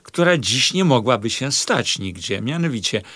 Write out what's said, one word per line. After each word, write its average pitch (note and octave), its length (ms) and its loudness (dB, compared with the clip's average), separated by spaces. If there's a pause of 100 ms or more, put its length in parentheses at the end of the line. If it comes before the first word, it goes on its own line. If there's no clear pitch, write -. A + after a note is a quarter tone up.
która F3 340 2
dziś B2 360 0
nie F#3 120 2
mogłaby A#2 440 2
się C#3 220 -4
stać - 480 0
nigdzie. F#2 420 -6
Mianowicie B2+ 600 -2 (140)